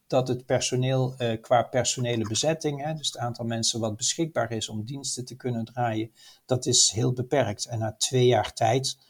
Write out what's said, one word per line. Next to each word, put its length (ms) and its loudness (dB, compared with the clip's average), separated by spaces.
dat 200 2
het 180 -2
personeel, 720 2
eh, 240 -2
qua 220 4
personele 640 0
bezetting, 560 0
hè, 100 -4
dus 140 -6
het 100 -8
aantal 280 -6
mensen 340 0
wat 180 -2
beschikbaar 540 -2
is 180 -4
om 160 -6
diensten 400 -8
te 100 -14
kunnen 300 -4
draaien, 460 -2
dat 200 0
is 260 4
heel 220 2
beperkt. 520 0
En 140 -6
na 180 -4
twee 280 2
jaar 280 4
tijd, 440 0